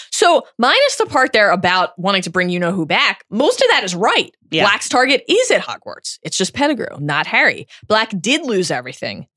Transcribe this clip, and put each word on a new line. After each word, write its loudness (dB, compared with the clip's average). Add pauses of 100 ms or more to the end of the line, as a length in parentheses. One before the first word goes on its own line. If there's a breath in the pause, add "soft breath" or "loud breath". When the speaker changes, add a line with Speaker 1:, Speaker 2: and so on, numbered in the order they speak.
(120 loud breath)
Speaker 1:
So 2 (100)
minus 2
the 0
part 0
there 4
about 0
wanting 0
to -8
bring 0
you-know-who -2
back, -2
most 0
of 2
that 2
is -6
right. -2 (200)
Speaker 2:
Yeah. 2
Speaker 1:
Black's 0
target 2
is 2
at 2
Hogwarts. -14
It's -6
just -2
Pettigrew, -2
not -2
Harry. 0 (180 loud breath)
Black 2
did 0
lose -2
everything -8